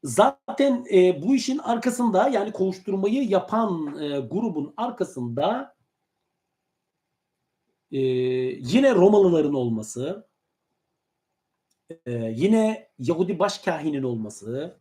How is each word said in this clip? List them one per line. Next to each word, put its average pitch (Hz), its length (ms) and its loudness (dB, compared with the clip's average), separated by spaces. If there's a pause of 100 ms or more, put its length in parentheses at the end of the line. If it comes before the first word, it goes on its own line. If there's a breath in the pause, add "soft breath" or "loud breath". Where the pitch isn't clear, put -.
Zaten, 247 880 2
e, 185 300 4
bu 240 120 2
işin 262 240 0
arkasında 233 680 0
yani 214 240 -2
kovuşturmayı 196 760 -2
yapan, 180 720 -2
e, 143 160 -4
grubun 151 580 -6
arkasında, 185 1000 -4 (2250)
e, 135 80 -4 (600)
yine 233 340 4
Romalıların 175 600 4
olması, 123 760 -4 (1800)
e, 123 60 -6
yine 185 760 0 (100)
Yahudi 170 400 -2
başkahinin 156 640 -2
olması 120 800 -6